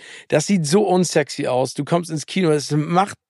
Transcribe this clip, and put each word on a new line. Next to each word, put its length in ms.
das 200
sieht 180
so 220
unsexy 600
aus. 260
Du 120
kommst 260
ins 140
Kino, 260
es 200
macht 460